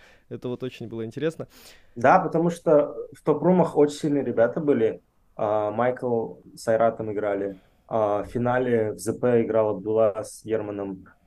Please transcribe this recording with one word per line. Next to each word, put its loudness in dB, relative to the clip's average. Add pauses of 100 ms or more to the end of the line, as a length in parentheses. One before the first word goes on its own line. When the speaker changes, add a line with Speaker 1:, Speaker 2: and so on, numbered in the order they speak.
(280)
Speaker 1:
Это -10
вот -8
очень -12
было -8
интересно. -6 (480)
Speaker 2:
Да, 6
потому 0
что 2 (160)
в -20
топ-румах 2
очень 4
сильные -2
ребята 2
были. 2 (360)
А, -2
Майкл -2 (200)
с -10
Айратом 0
играли. -4 (300)
А, 0
в -10
финале 0
в -12
З -4
П 2
играл 2
Абдулла 0
с -16
Германом. -6 (200)